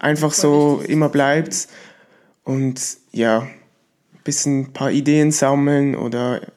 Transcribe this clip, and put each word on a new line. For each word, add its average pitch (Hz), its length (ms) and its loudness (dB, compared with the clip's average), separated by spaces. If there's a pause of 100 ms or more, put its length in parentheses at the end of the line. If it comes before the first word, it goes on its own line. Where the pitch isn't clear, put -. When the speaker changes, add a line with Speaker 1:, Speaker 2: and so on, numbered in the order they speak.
Speaker 1:
einfach 151 320 0
Speaker 2:
Voll - 100 -2
Speaker 1:
so 147 360 4
Speaker 2:
wichtig. - 160 -6
Speaker 1:
immer 151 140 2
bleibt. 147 600 0 (760)
Und 135 360 -4 (320)
ja, 113 340 0 (760)
bisschen 143 360 -2
ein 135 120 -8
paar 135 180 -4
Ideen 147 400 2
sammeln 143 640 2
oder 120 460 -4 (160)